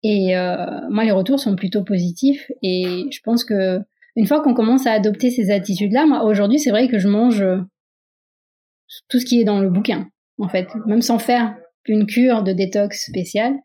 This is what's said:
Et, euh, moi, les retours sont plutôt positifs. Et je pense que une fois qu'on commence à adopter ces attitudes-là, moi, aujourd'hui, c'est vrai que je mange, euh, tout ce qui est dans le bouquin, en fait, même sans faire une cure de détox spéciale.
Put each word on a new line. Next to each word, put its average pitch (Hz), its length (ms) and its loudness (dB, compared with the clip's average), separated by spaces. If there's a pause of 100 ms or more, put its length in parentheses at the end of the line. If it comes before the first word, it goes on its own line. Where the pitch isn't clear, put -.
Et, 190 340 0
euh, 180 540 -6
moi, 214 140 0
les 220 80 2
retours 190 260 2
sont 208 160 0
plutôt 190 300 -2
positifs. 190 680 -2 (120)
Et 185 500 -4
je - 100 -14
pense 233 220 0
que 190 360 0 (360)
une 214 100 2
fois 294 160 0
qu'on 269 120 2
commence 247 340 2
à 226 40 2
adopter 214 380 2
ces 208 220 0
attitudes-là, 208 540 0
moi, 285 180 4
aujourd'hui, 208 340 2
c'est 277 120 0
vrai 233 180 2
que 226 100 0
je 190 100 2
mange, 214 340 4
euh, 190 160 2 (1500)
tout 247 120 2
ce 247 40 -6
qui 240 160 2
est 220 40 2
dans 202 160 2
le 190 100 2
bouquin, 190 380 -2 (300)
en 196 100 -4
fait, 185 180 -4 (200)
même 214 140 2
sans 233 200 0
faire 240 340 0 (320)
une 214 200 0
cure 240 360 2
de 190 100 0
détox 196 540 -2
spéciale. 214 480 -4 (100)